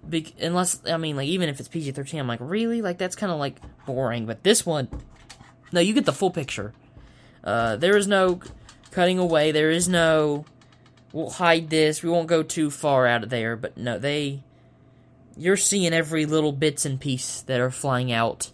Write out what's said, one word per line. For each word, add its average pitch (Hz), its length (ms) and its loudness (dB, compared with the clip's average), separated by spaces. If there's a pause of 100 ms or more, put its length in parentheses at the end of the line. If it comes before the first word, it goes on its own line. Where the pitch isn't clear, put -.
Bec-, 160 380 -6
unless, 175 480 -2
I 165 80 0
mean, 156 200 -4
like, 139 120 -2
even 175 200 0
if 135 120 -6
it's 117 80 -14
P 170 140 -8
G 139 100 -6
thirteen, 139 260 -8
I'm 135 80 -4
like, 117 160 -4
"Really?" 226 400 -2
Like, 180 160 -4
that's 180 160 -4
kinda, 180 220 -4
like, 139 240 -4 (260)
boring. 120 400 -2
But 113 160 -8
this 226 240 0
one, 151 220 -2 (840)
no, 175 100 0
you 190 140 4
get 285 120 2
the 151 60 0
full 180 180 0
picture. 113 420 -8 (720)
Uh, 113 320 0
there 180 200 4
is 196 120 2
no 185 320 2 (500)
cutting 185 280 2
away. 160 340 4
There 151 180 4
is 170 180 2
no, 156 580 2 (680)
"We'll 156 180 -6
hide 165 400 2
this. 156 320 2
We 165 80 -2
won't 170 160 2
go 160 160 4
too 156 280 -2
far 139 360 2
out 120 160 4
of 110 80 -8
there." 117 260 -2
But - 200 -8
no, 113 220 -4
they, 139 440 -4 (920)
you're 185 200 2
seeing 185 360 2
every 160 340 2
little 151 260 2
bits 147 320 0
and 135 140 -4
piece - 440 -4
that 127 180 -2
are 127 100 2
flying 127 400 -2
out. 113 440 -2